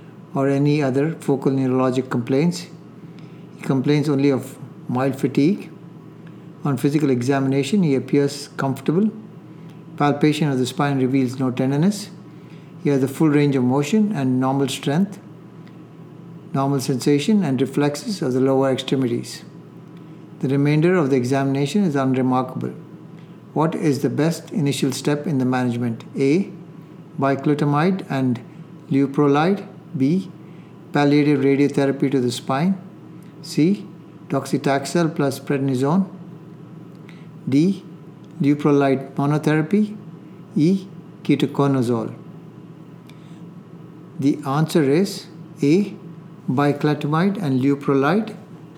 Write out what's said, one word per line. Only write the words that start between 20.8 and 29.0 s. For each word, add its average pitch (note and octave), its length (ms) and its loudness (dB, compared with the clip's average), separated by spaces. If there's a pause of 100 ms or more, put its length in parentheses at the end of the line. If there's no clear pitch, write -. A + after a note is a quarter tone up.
of C#3+ 140 2
the C#3 60 4
examination C#3 680 2
is D#3 100 0
unremarkable. B2+ 800 0 (800)
What D#3+ 200 0
is C#3+ 280 0
the C3+ 80 2
best D3+ 400 -2
initial C#3 420 0
step D3 340 -2
in D3 120 0
the B2+ 60 2
management? B2 600 -2 (120)
A. D3+ 340 2 (680)
Bicalutamide D3+ 920 2
and C3 300 0 (500)
leuprolide. D3 760 2 (300)